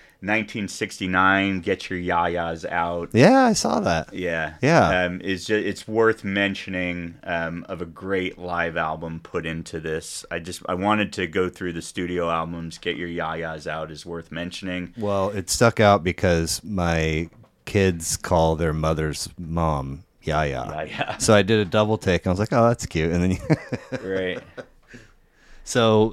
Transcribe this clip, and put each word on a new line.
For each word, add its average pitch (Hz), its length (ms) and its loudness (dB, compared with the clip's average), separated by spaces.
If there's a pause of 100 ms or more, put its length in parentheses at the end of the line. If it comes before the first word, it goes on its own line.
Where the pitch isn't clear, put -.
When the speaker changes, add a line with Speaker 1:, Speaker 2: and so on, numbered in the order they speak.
(220)
Speaker 1:
Nineteen 107 460 -4
sixty-nine, 95 960 0
Get 95 260 -2
Your 90 100 -4
Ya-Ya's 85 680 -2
Out. 85 480 -2
Speaker 2:
Yeah, 202 300 8
I 226 100 4
saw - 260 0
that. - 320 0
Speaker 1:
Yeah. 82 480 -4
Speaker 2:
Yeah. 98 460 4
Speaker 1:
Um, 90 180 -6
it's 95 220 -4
ju-, 107 100 2
it's 98 320 -4
worth 110 360 2
mentioning, 92 880 -2 (100)
um, 85 460 -4
of 87 100 -8
a 87 60 -6
great 92 500 -4
live 85 400 -4
album 80 460 -4
put 82 240 -8
into 82 340 -8
this. 80 500 -8
I 87 100 -4
just, 85 280 -12
I 90 60 -2
wanted 101 400 0
to 92 120 -4
go 90 220 0
through 90 240 -6
the 82 80 -6
studio 87 500 -4
albums. 82 460 -6
Get 82 220 -6
Your 87 100 -8
Ya-Ya's 82 580 -6
Out 78 240 -6
is 76 140 -16
worth 85 260 -12
mentioning. 90 680 -8
Speaker 2:
Well, 101 320 0
it 95 180 -6
stuck - 320 4
out 101 240 8
because 85 580 2
my 82 680 0 (340)
kids 92 540 2
call 80 380 4
their 78 180 0
mother's 78 520 -2 (120)
mom 80 640 -2 (160)
Yaya. 73 500 -2
Speaker 1:
Yaya. - 480 -6
Speaker 2:
So - 140 4
I 104 80 8
did 107 200 4
a 104 40 2
double 107 320 2
take. 90 300 0
I 92 40 4
was 90 80 2
like, 107 140 -2
"Oh, 117 160 6
that's - 160 0
cute." 82 260 0
And 87 120 2
then 92 80 2
you 90 80 0 (640)
<laughs> - 40 -
Speaker 1:
Right. 95 360 -4 (1200)
Speaker 2:
So 110 500 4